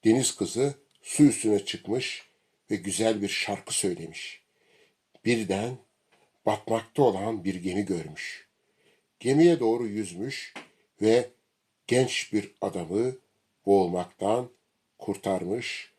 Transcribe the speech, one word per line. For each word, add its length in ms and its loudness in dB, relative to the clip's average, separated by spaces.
deniz 320 4
kızı 380 -2
su 220 4
üstüne 400 4
çıkmış 640 -6
ve 60 -2
güzel 460 0
bir 60 -2
şarkı 460 -6
söylemiş. 680 -6
Birden 540 -2
batmakta 560 -2
olan 420 0
bir 100 -2
gemi 300 -2
görmüş. 640 -8
Gemiye 400 6
doğru 260 2
yüzmüş 680 -8
ve 280 4
genç 460 0
bir 180 -2
adamı 560 -2
boğulmaktan 840 2
kurtarmış 1000 -4